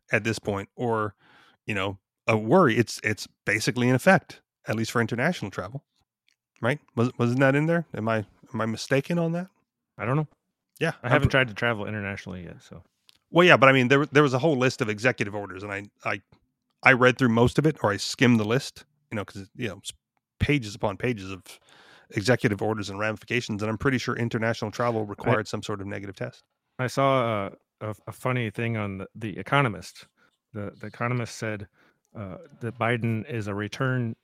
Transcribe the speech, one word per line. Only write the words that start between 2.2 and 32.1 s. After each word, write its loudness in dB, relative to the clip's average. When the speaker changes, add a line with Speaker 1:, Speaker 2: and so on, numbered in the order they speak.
Speaker 1:
a 4
worry. 4
It's, 0
it's -4
basically 0
in 4
effect, 2
at -2
least -4
for 0
international -2
travel, -12
right? 0
Was, 2
wasn't 2
that 6
in 2
there? 0
Am -4
I, 0
am -4
I -2
mistaken -2
on -2
that? -6
Speaker 2:
I -6
don't 0
know. -2
Speaker 1:
Yeah, -2
Speaker 2:
I -10
Speaker 1:
I'm 2
Speaker 2:
haven't 4
Speaker 1:
pr- 0
Speaker 2:
tried 4
to -12
travel -2
internationally -8
yet, -16
so. -20
Speaker 1:
Well, 6
yeah, 10
but 8
I 10
mean, 4
there, 6
there 6
was 2
a 0
whole 2
list 0
of -2
executive -2
orders, -10
and -8
I, -8
I, -6
I 8
read 4
through 4
most 4
of 2
it, 0
or 2
I -2
skimmed 4
the 0
list, -4
you -8
know, -4
'cause, -14
you -6
know, -10
it's -14
pages 0
upon -4
pages -4
of -12
executive 2
orders -4
and -8
ramifications, -4
and -2
I'm -4
pretty 0
sure -4
international -2
travel -2
Speaker 2:
I -6
Speaker 1:
required -2
some -8
sort -8
of -10
negative -12
test. -12
Speaker 2:
I -2
saw 0
a, -12
a, -8
a -12
funny -4
thing -4
on -6
the, -12
The -10
Economist. -2
The, -10
The -12
Economist -6
said, -8